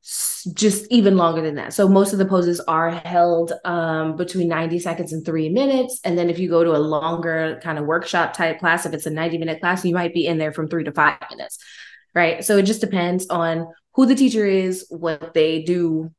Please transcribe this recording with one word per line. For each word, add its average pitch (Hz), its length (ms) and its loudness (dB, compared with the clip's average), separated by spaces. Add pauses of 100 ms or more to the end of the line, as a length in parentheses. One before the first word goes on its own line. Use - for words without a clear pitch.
s-, - 480 -6
just 208 380 0
even 202 260 6
longer 165 240 2
than 151 140 -4
that. - 180 -10
So 196 160 4
most 196 240 6
of 196 60 -2
the 190 80 4
poses 175 320 2
are 165 320 0
held, 170 640 2 (120)
um, 160 500 -2
between 175 320 -2
ninety 165 300 -2
seconds 170 340 -6
and 160 140 -8
three 160 240 -2
minutes. 254 540 0
And 175 120 0
then 175 140 0
if 165 80 -2
you 185 100 -2
go 165 160 4
to 165 120 4
a - 20 2
longer 160 840 -2
kind 156 160 -6
of 147 80 -6
workshop 165 460 -2
type 165 260 -2
class, 175 260 0
if 156 80 -6
it's 151 140 -8
a 160 40 -4
ninety 165 280 -4
minute 160 220 -6
class, 185 220 -2
you 175 120 2
might 175 180 -2
be 165 140 0
in 165 100 0
there 156 160 -2
from 156 140 -6
three 160 160 -4
to 147 80 -6
five 147 260 2 (140)
minutes, - 260 -14 (560)
right? 165 320 0
So 208 120 4
it 190 100 4
just 220 140 0
depends 180 500 -2
on 165 340 -2 (300)
who 262 100 6
the 262 80 4
teacher 220 320 2
is, 185 460 0
what 165 420 -6
they 160 300 2
do 165 540 0